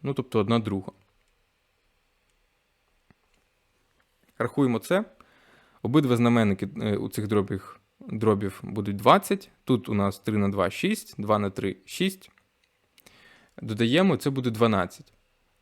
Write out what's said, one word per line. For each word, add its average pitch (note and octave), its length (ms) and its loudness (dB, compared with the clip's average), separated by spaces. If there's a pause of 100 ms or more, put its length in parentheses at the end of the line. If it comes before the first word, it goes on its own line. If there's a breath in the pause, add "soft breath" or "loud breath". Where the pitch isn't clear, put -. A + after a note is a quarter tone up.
ну, C#3 120 -4
тобто A#2+ 240 -4
одна A2+ 200 2
друга. G2+ 340 -6 (3500)
Рахуємо A#2+ 400 2
це. G3 260 -2 (760 soft breath)
Обидва B2 340 2
знаменники, A2+ 520 2 (140)
е, G#2 140 -2
у G#2+ 120 -4
цих G#2+ 180 -6
дробів, G2+ 540 -2 (200)
дробів G#2+ 640 -2
будуть G2+ 340 -6
двадцять. E3+ 540 2 (140)
Тут B2 240 0
у A2+ 60 -2
нас G2 240 0
три G#2+ 200 -2
на G2+ 100 2
два — F#2+ 220 0
шість, - 480 -4
два G#2 200 0
на G2+ 120 -2
три — G2 340 -6
шість. - 460 -6 (1300 soft breath)
Додаємо, A#2+ 540 2
це C#3+ 140 -2
буде C3 200 -2
дванадцять. G#2+ 600 0 (500)